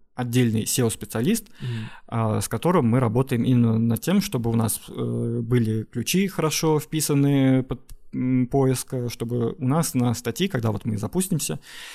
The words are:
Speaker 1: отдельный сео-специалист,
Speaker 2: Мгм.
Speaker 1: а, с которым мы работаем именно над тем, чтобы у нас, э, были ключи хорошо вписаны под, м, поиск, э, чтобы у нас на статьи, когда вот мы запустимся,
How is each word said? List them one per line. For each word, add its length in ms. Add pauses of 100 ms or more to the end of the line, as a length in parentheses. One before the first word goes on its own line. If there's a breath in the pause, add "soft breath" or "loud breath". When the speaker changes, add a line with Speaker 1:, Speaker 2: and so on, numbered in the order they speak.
(160)
Speaker 1:
отдельный 500
сео-специалист, 800 (140)
Speaker 2:
Мгм. 100 (380 loud breath)
Speaker 1:
а, 320
с 80
которым 400
мы 100
работаем 460
именно 340
над 220
тем, 200
чтобы 300
у 60
нас, 320
э, 520
были 440
ключи 420
хорошо 540
вписаны 840
под, 180 (320)
м, 360
поиск, 440
э, 160
чтобы 500
у 100
нас 260
на 200
статьи, 340
когда 240
вот 120
мы 140
запустимся, 600 (360 loud breath)